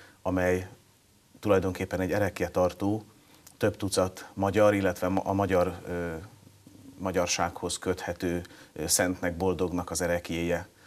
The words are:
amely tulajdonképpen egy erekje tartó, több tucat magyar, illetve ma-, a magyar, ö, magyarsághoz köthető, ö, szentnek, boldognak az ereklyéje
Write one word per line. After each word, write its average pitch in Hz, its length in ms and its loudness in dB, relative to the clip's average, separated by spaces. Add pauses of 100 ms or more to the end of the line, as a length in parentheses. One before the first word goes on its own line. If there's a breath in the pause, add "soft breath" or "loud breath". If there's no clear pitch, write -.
(220 loud breath)
amely 92 460 0 (720)
tulajdonképpen 95 600 2
egy 92 120 -2
erekje 90 380 0
tartó, 98 540 0 (540 loud breath)
több 107 200 0
tucat 95 560 -2
magyar, 101 400 4
illetve 95 340 0
ma-, 95 180 0
a 98 80 0
magyar, 95 540 2
ö, 85 280 -6 (800)
magyarsághoz 90 800 -2
köthető, 87 680 -2 (300 loud breath)
ö, 78 140 -6
szentnek, 90 500 0
boldognak 90 540 -2
az 85 100 -4
ereklyéje 85 640 -2 (200 soft breath)